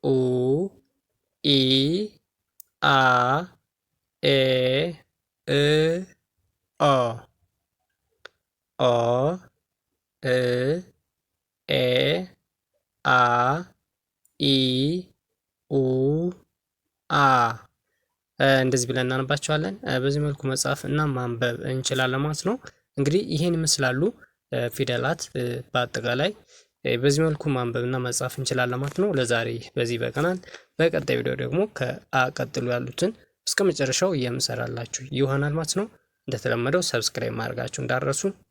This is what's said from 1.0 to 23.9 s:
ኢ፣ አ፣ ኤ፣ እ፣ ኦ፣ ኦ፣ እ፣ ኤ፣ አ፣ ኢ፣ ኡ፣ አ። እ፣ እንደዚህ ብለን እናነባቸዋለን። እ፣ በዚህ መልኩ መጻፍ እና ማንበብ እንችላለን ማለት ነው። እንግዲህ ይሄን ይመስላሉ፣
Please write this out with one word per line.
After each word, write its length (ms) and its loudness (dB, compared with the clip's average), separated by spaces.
ኢ፣ 160 4
አ፣ 120 4
ኤ፣ 140 4
እ፣ 120 2
ኦ፣ 160 4
ኦ፣ 140 4
እ፣ 140 2
ኤ፣ 140 2
አ፣ 140 6
ኢ፣ 160 2
ኡ፣ 100 2
አ። 180 4
እ፣ 80 6
እንደዚህ 300 2
ብለን 180 -2
እናነባቸዋለን። 720 -2
እ፣ 200 -4
በዚህ 220 0
መልኩ 260 -4
መጻፍ 360 -2
እና 240 -2
ማንበብ 500 -2
እንችላለን 540 -2
ማለት 220 -4
ነው። 120 0
እንግዲህ 360 2
ይሄን 260 0
ይመስላሉ፣ 460 0